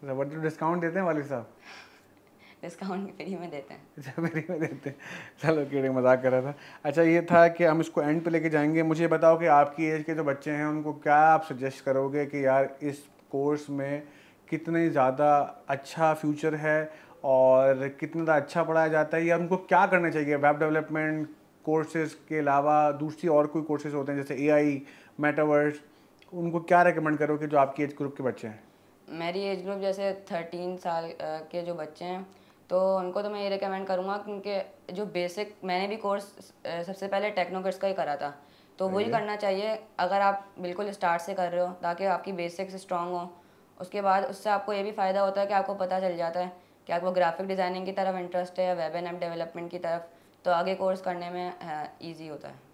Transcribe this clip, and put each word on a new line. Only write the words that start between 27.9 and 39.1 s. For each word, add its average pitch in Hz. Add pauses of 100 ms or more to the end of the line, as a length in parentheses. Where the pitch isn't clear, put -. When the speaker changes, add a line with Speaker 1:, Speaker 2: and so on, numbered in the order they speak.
Speaker 1:
ग्रुप 139
के 139
बच्चे 120
हैं? 107 (460)
Speaker 2:
मेरी 170
एज 190
ग्रुप 196
जैसे 196
थर्टीन 180
साल, 165
अ, 165
के 156
जो 170
बच्चे 156
हैं, 185 (420)
तो 190
उनको 180
तो 208
मैं 208
ये 202
रिकमेंड 196
करूँगा, 190
क्योंकि 202 (320)
जो 202
बेसिक, 180
मैंने 185
भी 208
कोर्स, 202 (120)
अ, 170
सबसे 185
पहले 196
टेक्नो 185
किड्स 185
का 196
ही 196
करा 151
था, 143 (360)
तो 190
वही 202
Speaker 1:
सही 233